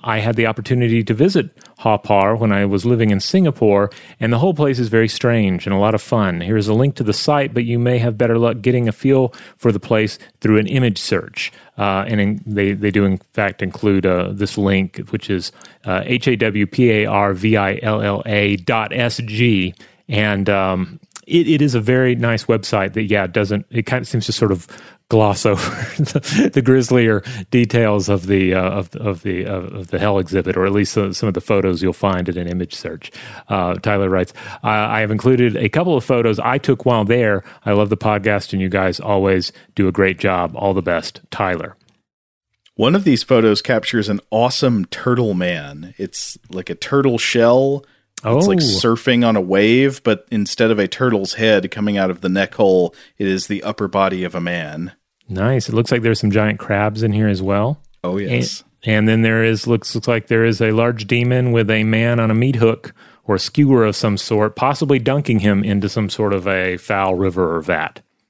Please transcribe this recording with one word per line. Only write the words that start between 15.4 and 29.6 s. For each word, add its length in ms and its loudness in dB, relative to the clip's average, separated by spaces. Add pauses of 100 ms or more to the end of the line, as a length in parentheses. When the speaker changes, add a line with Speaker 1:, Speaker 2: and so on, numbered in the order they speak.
Speaker 1:
uh, 200 -2
H 240 -2
A 80 2
W 300 0
P 260 2
A 140 2
R 280 0
V 220 0
I 260 -2
L 200 -2
L 220 -2
A 300 0
dot 380 -2
S 320 -2
G. 500 0 (340)
And, 400 0
um, 520 0 (260)
it, 220 2
it 140 4
is 120 2
a 60 2
very 340 2
nice 300 -2
website 480 0
that, 120 -4
yeah, 220 0
doesn't, 440 -2
it 160 -4
kind 160 -2
of 40 -10
seems 200 -4
to 60 -4
sort 200 2
of 160 -6 (400)
gloss 380 2
<laughs> 0 -
over 240 0 (260)
the, 560 0
the 80 0
grislier 640 2 (240)
details 640 2
of 160 -2
the, 260 2
uh, 80 0
of, 360 -4
of 260 -6
the, 240 -6
uh, 60 -6
of 340 -10